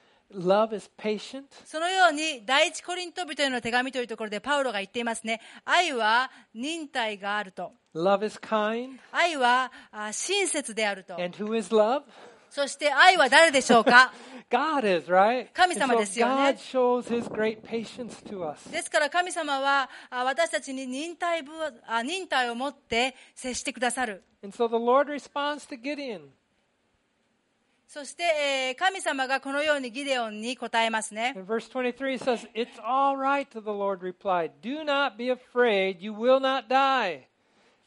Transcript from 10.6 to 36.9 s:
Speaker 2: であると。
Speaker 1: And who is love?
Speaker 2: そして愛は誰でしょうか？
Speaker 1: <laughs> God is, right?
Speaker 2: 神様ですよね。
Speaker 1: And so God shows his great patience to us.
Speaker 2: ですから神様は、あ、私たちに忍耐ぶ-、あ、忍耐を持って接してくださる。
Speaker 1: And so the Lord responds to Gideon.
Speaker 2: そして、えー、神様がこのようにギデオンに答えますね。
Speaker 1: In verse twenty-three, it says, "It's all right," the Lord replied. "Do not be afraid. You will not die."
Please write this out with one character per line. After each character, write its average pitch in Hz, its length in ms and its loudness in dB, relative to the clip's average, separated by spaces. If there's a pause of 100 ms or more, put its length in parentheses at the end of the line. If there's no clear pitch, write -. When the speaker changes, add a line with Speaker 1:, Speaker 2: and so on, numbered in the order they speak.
Speaker 2:
で 214 140 -2
あ 202 80 -2
る 190 80 -14
と。 180 120 -14
Speaker 1:
And 180 220 -6
who 214 200 -4
is 190 160 -4
love? 226 300 4 (460)
Speaker 2:
そ 285 200 -4
し - 80 -12
て 294 160 0
愛 359 240 10
は 285 100 6
誰 302 240 8
で 269 80 4
し 247 140 4
ょ 233 80 8
う - 20 4
か？ 247 300 8 (180)
Speaker 1:
<laughs> - 180 -18
God 269 380 0
is, 170 240 0
right? 214 400 4
Speaker 2:
神 349 240 2
様 262 200 2
で 214 100 2
す 202 120 -8
よ 233 100 4
ね。 262 60 0
Speaker 1:
And 277 260 2
so 247 420 0
God - 20 -6
shows - 60 -8
his 233 200 -2
great 220 340 -4
patience 226 680 -10
to 180 200 -8
us. - 220 -14
Speaker 2:
で 320 100 -6
す - 80 -10
か 330 100 2
ら 294 100 2
神 359 220 0
様 294 280 -4
は、 277 300 2 (200)
あ、 247 140 -4
私 269 280 0
た 311 100 -4
ち 277 120 -12
に 262 140 -8
忍 302 300 -8
耐 339 260 -2
ぶ-、 277 80 -16 (340)
あ、 226 160 -4
忍 339 260 -6
耐 254 220 0
を 233 60 -6
持 262 140 -6
っ - 40 -10
て 247 400 -2 (200)
接 254 220 -10
し - 80 -10
て 262 100 -6
く 220 80 -14
だ 240 100 0
さ 254 140 -4
る。 202 180 -10 (180)
Speaker 1:
And 202 140 -14
so 233 140 0
the 233 60 -2
Lord 247 360 2
responds 294 560 -6
to 285 140 -14
Gideon. 247 480 -10 (1600)
Speaker 2:
そ 285 180 -14
し - 100 -16
て、 349 80 -8
え 277 480 0
ー、 254 40 -6
神 381 260 0
様 269 260 -2
が 262 140 0
こ 269 100 -8
の 285 100 -2
よ 302 140 2
う 277 60 -4
に 247 100 -8
ギ 277 140 -8
デ 269 120 -2
オ 226 120 -2
ン 214 100 -10
に 240 160 -6
答 233 260 -2
え 226 80 2
ま 220 140 -2
す - 100 -12
ね。 233 220 -4
Speaker 1:
In 190 100 -14
verse 220 240 -4
twenty-three, 254 460 -4
it - 80 -8
says, 220 300 -2
"It's 233 280 -8
all 269 360 0
right," 277 340 -2
the 226 80 -14
Lord 202 400 -4
replied. 180 640 -4
"Do 294 220 -8
not 277 340 -2
be 240 120 -4
afraid. 208 680 2
You 214 140 -10
will 247 260 4
not 262 300 -2
die." 254 580 2 (600)